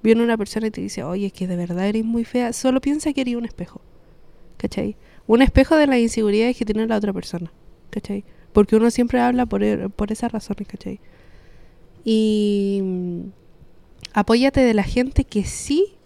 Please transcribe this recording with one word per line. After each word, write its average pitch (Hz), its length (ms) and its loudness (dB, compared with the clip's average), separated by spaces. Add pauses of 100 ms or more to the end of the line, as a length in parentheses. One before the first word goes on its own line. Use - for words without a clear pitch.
viene 226 200 4
una 233 140 2
persona 220 300 -4
y 220 40 -4
te - 100 -10
dice, 185 220 -8
"Oye, 185 240 -6
es 196 60 -8
que 180 140 -6
de 180 100 -4
verdad 175 300 -4
eres 220 180 -2
muy 233 200 -2
fea", 240 280 -4
solo 262 280 0
piensa 294 320 -2
que 269 80 -2
eres 247 140 -2
un 233 100 -6
espejo, - 360 -12 (760)
¿cachai? 208 380 -4 (320)
Un 233 140 6
espejo 269 340 4
de 302 120 6
las 269 120 2
inseguridades 220 580 0
que 226 80 -4
tiene 214 220 -2
la 226 100 0
otra 202 160 -2
persona, 175 380 -10 (380)
¿cachai? 202 340 -8 (300)
Porque 208 240 6
uno 226 140 4
siempre 247 280 0
habla 247 260 2
por, 202 160 -2 (300)
por 208 200 -4
esas 233 200 -6
razones, 208 360 -8
¿cachai? 190 320 -14 (1040)
Y, 208 800 2
mm, 180 360 -4 (920)
apóyate 240 480 2
de 240 120 4
la 208 100 2
gente 254 400 0
que 208 200 -2
sí 349 500 -2 (120)